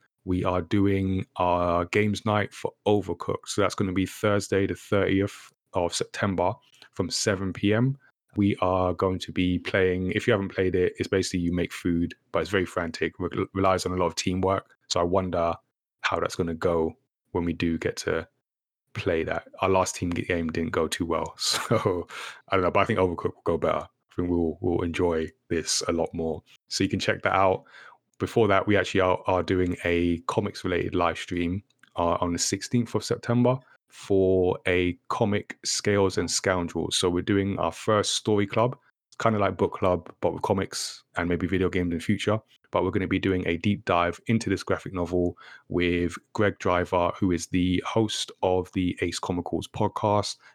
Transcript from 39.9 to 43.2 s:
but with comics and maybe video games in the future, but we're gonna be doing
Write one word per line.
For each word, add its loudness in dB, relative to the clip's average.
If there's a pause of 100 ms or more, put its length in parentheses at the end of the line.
but 0
with -8
comics -4 (140)
and -2
maybe 0
video 0
games -2
in -4
the -8
future, 0 (300)
but 0
we're 0
gonna -2
be 0
doing 0